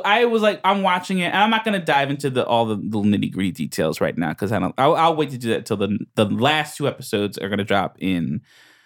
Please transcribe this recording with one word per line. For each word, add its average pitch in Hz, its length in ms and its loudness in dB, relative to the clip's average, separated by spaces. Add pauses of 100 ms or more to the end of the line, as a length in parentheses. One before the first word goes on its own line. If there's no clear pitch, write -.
I 220 200 4
was 226 160 2
like, 214 220 2
I'm 196 200 2
watching 185 360 0
it, 175 80 0
and 175 100 0
I'm 208 120 4
not 220 160 2
gonna 196 180 0
dive 143 260 2
into 139 200 -2
the, 123 160 0
all 117 200 2
the, 110 100 -2
the 104 240 -4
nitty-gritty 101 520 0
details 78 500 -2
right 76 160 -2
now, 80 160 -2
'cause 98 180 -4
I 104 80 0
don't, 90 180 -2
I'll, 147 180 4
I'll 165 200 2
wait 151 160 -2
to 135 60 -10
do 120 120 -4
that - 160 -2
till 107 120 -2
the, 101 220 -2 (160)
the 110 100 4
last 143 520 0
two 143 100 -2
episodes 104 500 -4
are 98 120 -6
gonna 104 140 -2
drop 98 360 -2
in, 82 420 -2 (440)